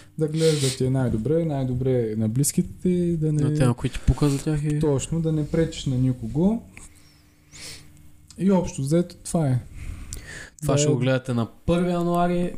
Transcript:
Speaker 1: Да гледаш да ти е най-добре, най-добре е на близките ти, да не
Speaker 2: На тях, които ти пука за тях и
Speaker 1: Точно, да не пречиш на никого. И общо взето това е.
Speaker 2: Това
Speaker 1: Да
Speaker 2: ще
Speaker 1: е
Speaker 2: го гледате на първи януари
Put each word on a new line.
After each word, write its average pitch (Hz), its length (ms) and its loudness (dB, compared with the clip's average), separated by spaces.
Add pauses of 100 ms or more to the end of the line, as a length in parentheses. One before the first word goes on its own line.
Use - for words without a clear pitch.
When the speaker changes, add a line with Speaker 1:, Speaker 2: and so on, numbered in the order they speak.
(180)
Speaker 1:
Да 156 100 0
гледаш 156 340 2
да 135 80 2
ти 127 160 -2
е 131 40 2
най-добре, 131 560 0
най-добре 127 680 0
е 107 40 -4
на 110 140 0
близките 143 400 0 (120)
ти, 175 360 2
да 156 140 0
не 151 120 2
Speaker 2:
На 151 100 2
тях, 131 220 4
които - 240 -6
ти - 80 -6
пука 143 220 4
за 139 100 0
тях 151 240 -2
и 147 160 0
Speaker 1:
Точно, 151 420 0
да 160 100 0
не 151 160 0
пречиш 160 380 -2
на 135 120 0
никого. 131 680 0 (1700)
И 185 140 2
общо 170 300 0
взето 170 360 0
това 160 300 -2
е. 127 120 2 (1000)
Speaker 2:
Това 147 120 0
Speaker 1:
Да 139 40 4
Speaker 2:
ще 147 120 4
Speaker 1:
е 151 40 4
Speaker 2:
го 120 60 0
гледате 131 340 0
на 117 140 0 (180)
първи 175 260 2
януари 175 680 0